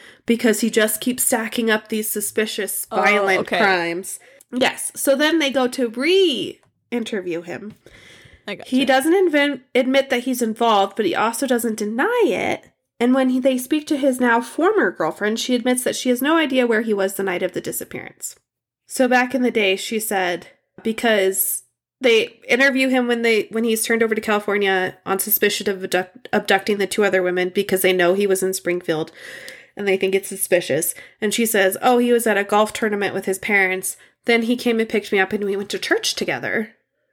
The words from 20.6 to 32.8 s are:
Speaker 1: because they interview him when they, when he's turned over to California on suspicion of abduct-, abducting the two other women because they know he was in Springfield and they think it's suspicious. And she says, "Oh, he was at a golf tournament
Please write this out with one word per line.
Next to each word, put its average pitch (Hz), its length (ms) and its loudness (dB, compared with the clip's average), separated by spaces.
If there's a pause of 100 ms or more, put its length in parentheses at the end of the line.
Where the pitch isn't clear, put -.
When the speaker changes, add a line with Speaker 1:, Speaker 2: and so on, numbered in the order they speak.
Speaker 1:
because 214 800 0 (360)
they 233 480 2
interview 262 400 2
him 254 200 2
when 233 140 0
they, 226 280 2
when 226 140 -2
he's 220 200 0
turned 226 180 0
over 226 120 0
to 214 60 -2
California 202 840 0
on 190 140 -2
suspicion 208 500 -2
of 190 140 -4
abduct-, 185 500 -4
abducting 202 460 0
the 196 80 0
two 202 160 -2
other 185 200 2
women 180 300 0
because 196 300 0
they 185 100 4
know 180 220 4
he 202 140 0
was 190 160 0
in 185 100 -2
Springfield 175 560 -4 (680)
and 202 120 -4
they 190 80 2
think 190 180 0
it's 190 140 -2
suspicious. 175 640 -2 (260)
And 208 140 -2
she 233 120 2
says, 196 360 2
"Oh, 247 160 4
he 240 140 2
was 233 140 2
at 214 120 2
a 202 60 -2
golf 214 280 0
tournament 202 400 -2